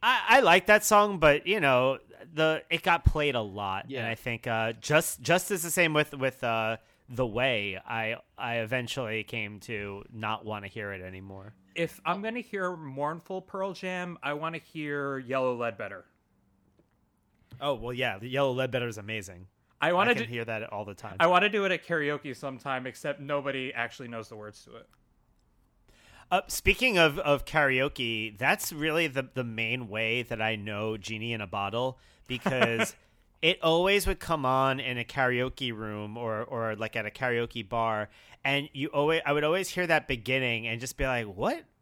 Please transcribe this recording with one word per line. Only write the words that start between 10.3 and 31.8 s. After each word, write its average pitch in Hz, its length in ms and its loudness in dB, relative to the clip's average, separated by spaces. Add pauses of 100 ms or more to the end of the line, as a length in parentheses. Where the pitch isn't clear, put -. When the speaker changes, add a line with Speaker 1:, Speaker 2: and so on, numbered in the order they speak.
Speaker 1:
wanna 104 220 -8
hear 101 260 -8
it 92 100 -10
anymore. 95 500 -14 (220)
Speaker 3:
If 165 280 -6
I'm 185 200 -2
gonna 226 160 -6
hear 185 360 -6
mournful 156 680 -8
Pearl 190 300 -6
Jam, 180 500 -8
I 143 100 -2
wanna 160 240 -6
hear 143 600 -6
Yellow 127 360 0
Ledbetter. 107 500 -6 (1600)
Speaker 1:
Oh, 139 140 0
well, 117 180 -8
yeah, 120 240 -2
the 110 100 -12
Yellow 135 240 2
Ledbetter 123 360 -2
is 110 100 -8
amazing. 101 480 -10 (340)
Speaker 3:
I 160 140 2
wanna 202 180 4
Speaker 1:
I - 40 4
can - 80 -4
Speaker 3:
do, 113 60 -8
Speaker 1:
hear 117 140 -6
that 110 300 -6
all 104 120 -6
the 101 100 -12
time. 101 240 -14
Speaker 3:
I 165 80 6
wanna 180 220 6
do 202 160 0
it 190 60 2
at 170 140 -2
karaoke 147 500 -2
sometime, 131 520 -6
except 143 340 -8
nobody 139 520 -4
actually 120 360 -6
knows 113 180 -10
the 117 80 -16
words 107 300 -16
to 117 120 -20
it. - 120 -20 (1400)
Speaker 1:
Uh, 185 160 2
speaking 208 500 2
of, 160 220 6
of 147 260 2
karaoke, 127 920 0
that's 147 360 0
really 156 340 0
the, 131 280 -4
the 131 80 -2
main 113 440 -4
way 113 360 -2
that 113 180 -6
I 110 140 0
know 107 420 -4
Genie 110 340 -8
in 113 100 -4
a 101 60 -8
Bottle, 107 520 -2 (280)